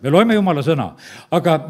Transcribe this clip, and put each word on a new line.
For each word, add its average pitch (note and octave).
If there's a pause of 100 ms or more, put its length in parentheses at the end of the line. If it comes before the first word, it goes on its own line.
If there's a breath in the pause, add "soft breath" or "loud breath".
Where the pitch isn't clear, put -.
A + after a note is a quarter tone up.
Me C#3
loeme A3
Jumala F3
sõna, C#3 (400 loud breath)
aga E3+ (100)